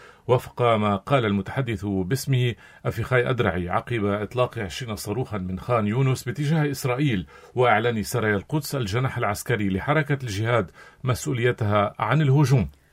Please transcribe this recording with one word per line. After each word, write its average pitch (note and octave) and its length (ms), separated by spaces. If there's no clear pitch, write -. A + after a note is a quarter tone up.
وفق B2 340
ما G#2+ 340
قال C3 280
المتحدث G#2 600
باسمه A#2+ 680
أفيخاي B2 460
أدرعي F#2 380
عقب A2 360
إطلاق G#2+ 540
عشرين G#2+ 380
صاروخاً A2 420
من F#2 200
خان A2+ 280
يونس B2+ 380
باتجاه D3 460
إسرائيل، B2+ 560
وإعلان A2+ 480
سرايا G#2+ 340
القدس D3 380
الجناح A#2+ 440
العسكري G#2 520
لحركة C#3 520
الجهاد A2 480
مسؤوليتها A#2 920
عن A#2+ 240
الهجوم. C3+ 460